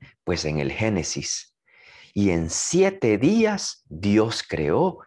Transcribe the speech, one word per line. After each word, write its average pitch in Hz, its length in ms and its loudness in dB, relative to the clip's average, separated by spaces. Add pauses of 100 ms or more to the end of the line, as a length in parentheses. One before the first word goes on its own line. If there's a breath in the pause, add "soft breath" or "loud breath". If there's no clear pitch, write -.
(240 loud breath)
Pues 80 220 -4
en 76 120 -2
el 69 140 -2
Génesis. - 840 -4 (580 loud breath)
"Y 101 180 2
en 82 180 0
siete 175 720 2
días 208 680 0
Dios 101 600 2
creó 85 580 0